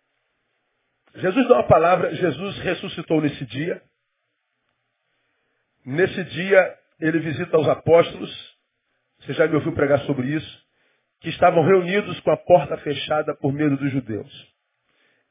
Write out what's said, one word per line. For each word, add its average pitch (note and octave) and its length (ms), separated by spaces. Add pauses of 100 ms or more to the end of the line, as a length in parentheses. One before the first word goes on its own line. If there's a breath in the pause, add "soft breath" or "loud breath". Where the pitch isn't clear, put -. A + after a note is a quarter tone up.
(1160)
Jesus F#3 340
dá A#3+ 60
uma - 120
palavra, F3 480
Jesus E3 440
ressuscitou E3 640
nesse D3 260
dia. D3 360 (2000)
Nesse E3+ 400
dia, F3+ 540 (220)
ele D#3+ 200
visita D#3+ 380
os C#3+ 80
apóstolos, - 920 (640)
você D#3 120
já D#3+ 160
me D#3+ 60
ouviu D3+ 180
pregar C#3+ 280
sobre B2+ 280
isso, - 380 (540)
que E3 100
estavam E3+ 340
reunidos F3+ 560
com F3 100
a D3+ 60
porta D#3+ 400
fechada D3+ 580
por C#3 180
medo C#3+ 260
dos C#3 120
judeus. - 640 (760)